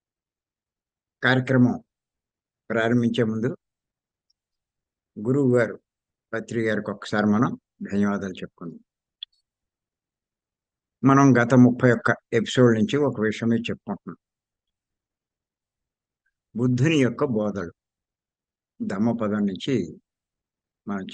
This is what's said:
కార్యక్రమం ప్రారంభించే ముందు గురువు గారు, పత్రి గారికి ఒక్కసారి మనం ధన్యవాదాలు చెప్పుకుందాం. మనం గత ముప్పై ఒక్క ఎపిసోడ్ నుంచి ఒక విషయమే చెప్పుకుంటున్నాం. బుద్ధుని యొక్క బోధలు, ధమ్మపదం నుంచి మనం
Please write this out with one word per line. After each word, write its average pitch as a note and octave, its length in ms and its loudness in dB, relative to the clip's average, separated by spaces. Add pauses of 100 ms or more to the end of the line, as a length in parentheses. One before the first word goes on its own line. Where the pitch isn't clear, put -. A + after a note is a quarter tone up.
(1200)
కార్యక్రమం B2+ 600 2 (880)
ప్రారంభించే A#2 540 0
ముందు A2 320 -4 (1700)
గురువు B2+ 300 2
గారు, G#2+ 240 -2 (520)
పత్రి A2 340 -4
గారికి G#2 240 -2
ఒక్కసారి G#2 360 -2
మనం G#2+ 320 0 (240)
ధన్యవాదాలు G2 500 -4
చెప్పుకుందాం. - 480 -16 (2250)
మనం C#3 340 6
గత A#2+ 160 2
ముప్పై B2 380 6
ఒక్క A2+ 240 0 (160)
ఎపిసోడ్ A#2 460 2
నుంచి G#2+ 180 0
ఒక C3 240 -2
విషయమే A2+ 360 -2
చెప్పుకుంటున్నాం. G2+ 600 -10 (2500)
బుద్ధుని B2+ 400 0
యొక్క C3 280 0
బోధలు, G#2 480 -4 (1080)
ధమ్మపదం G#2+ 640 -4
నుంచి F#2+ 540 -6 (880)
మనం G2 260 -8